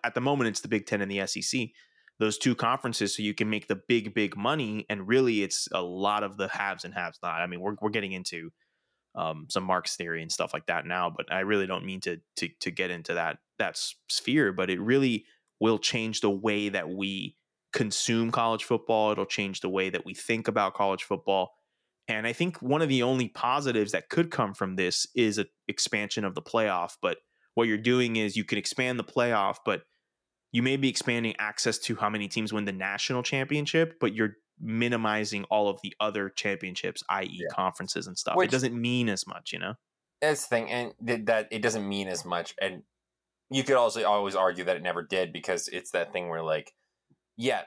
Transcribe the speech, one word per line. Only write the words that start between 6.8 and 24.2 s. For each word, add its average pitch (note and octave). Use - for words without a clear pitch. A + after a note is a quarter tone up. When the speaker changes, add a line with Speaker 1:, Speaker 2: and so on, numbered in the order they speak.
Speaker 1:
and F2
haves F2
not. E2+
I F2
mean, F2+
we're, G2+
we're G#2+
getting G2+
into, E2+
um, D#2+
some F#2
Marx F#2
theory E2+
and D#2+
stuff -
like -
that E2
now, F2
but -
I F#2+
really G2
don't F#2
mean F#2+
to, F2
to, E2+
to F#2+
get F2+
into E2+
that, E2
that F#2+
s-, -
sphere, B2
but F#2+
it F#2
really B2
will A2
change A2
the G#2
way G#2
that F#2
we F#2+
consume A2+
college A2+
football. A2
It'll G#2
change G2
the F#2+
way F#2+
that F2+
we F2+
think A2+
about G#2+
college G2
football. F#2+
And A2
I A#2
think E3+
one C#3+
of D#3
the C3
only B2+
positives B2
that -
could E3